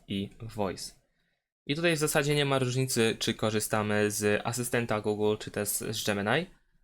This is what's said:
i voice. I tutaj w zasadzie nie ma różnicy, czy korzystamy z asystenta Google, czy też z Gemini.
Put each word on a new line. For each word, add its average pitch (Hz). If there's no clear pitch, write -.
i 98
voice. 104
I 139
tutaj 165
w -
zasadzie 147
nie 147
ma 135
różnicy, 123
czy 113
korzystamy 107
z 104
asystenta 117
Google, 107
czy -
też 104
z -
Gemini. 107